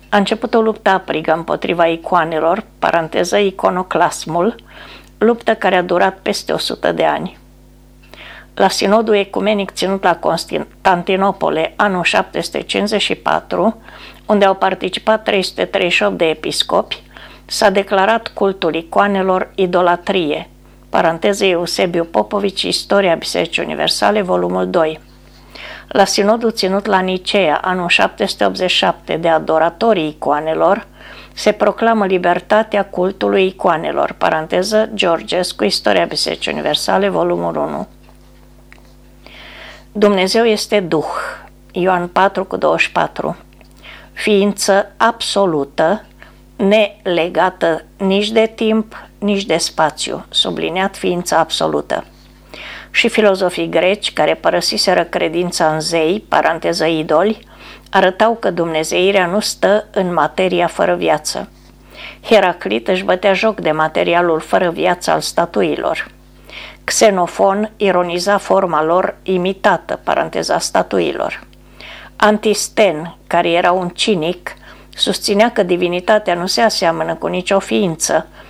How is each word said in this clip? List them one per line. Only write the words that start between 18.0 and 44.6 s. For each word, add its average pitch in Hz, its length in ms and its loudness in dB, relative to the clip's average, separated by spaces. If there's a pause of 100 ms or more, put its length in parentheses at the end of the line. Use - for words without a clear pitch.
cultul 190 480 -2
icoanelor 190 800 0
idolatrie. 175 920 0 (400)
Paranteză, 185 560 0
Eusebiu 175 580 0
Popovici, 202 600 -2
Istoria 190 520 0
Bisericii 170 480 -4
Universale, 202 580 0
volumul 180 480 -2
doi. 160 300 0 (880)
La - 180 2
sinodul 220 460 2
ținut 196 340 -2
la 196 140 2
Nicea, 185 640 0
anul 185 240 -2
șapte 190 380 0
sute 202 200 -2
optzeci 185 240 0
și - 80 0
șapte, 170 400 0
de 170 100 -2
adoratorii 160 800 2
icoanelor, 160 800 0 (460)
se - 180 0
proclamă 214 540 0
libertatea 190 800 0
cultului 196 600 0
icoanelor, 156 720 -2
paranteză, 180 760 0
Georgescu, 180 720 -2
Istoria 202 420 0
Bisericii - 460 -4
Universale, 156 580 0
volumul 175 460 -2
unu. 151 320 -6 (2000)
Dumnezeu 202 520 2
este 214 360 0
Duh, 165 260 0 (640)
Ioan 180 360 0
patru 190 380 0
cu - 100 -6
douăzeci 160 260 0
și - 100 -2
patru, 160 460 -2 (760)
ființă 202 840 2